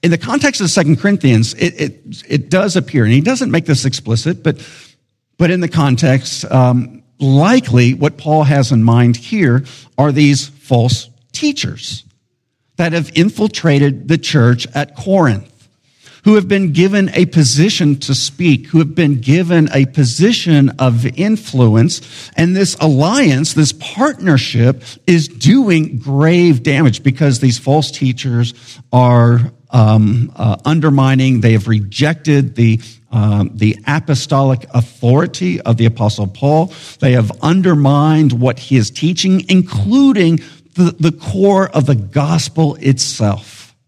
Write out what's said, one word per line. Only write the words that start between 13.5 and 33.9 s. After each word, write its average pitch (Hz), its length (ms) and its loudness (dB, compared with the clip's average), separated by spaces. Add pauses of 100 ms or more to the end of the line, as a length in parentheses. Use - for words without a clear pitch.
the 160 80 2
church 120 580 0
at 143 200 -6
Corinth, 151 540 -2 (760)
who 214 100 6
have 196 120 0
been 196 240 0
given 196 420 2
a 180 140 2
position 147 720 0
to 139 160 -4
speak, 147 520 -2
who 160 120 2
have 160 160 -2
been 143 260 0
given 165 520 0
a 139 120 2
position 147 840 0 (100)
of 120 260 0 (120)
influence. 135 1160 -2
And 170 200 0
this 190 240 -2
alliance, 156 760 0
this 151 200 2
partnership 139 1120 -2 (220)
is 165 220 2
doing 160 720 0
grave 151 640 2
damage 143 400 0
because 135 360 0
these 127 200 0
false 143 320 -2
teachers 120 640 -4 (380)
are, 120 600 4 (180)
um, 110 680 2
uh, - 300 -2
undermining, 135 760 2
they 113 120 4
have 107 140 0
rejected 135 880 -2
the, 113 240 2 (320)
um, 104 420 0
the 107 320 -2
apostolic 139 880 -2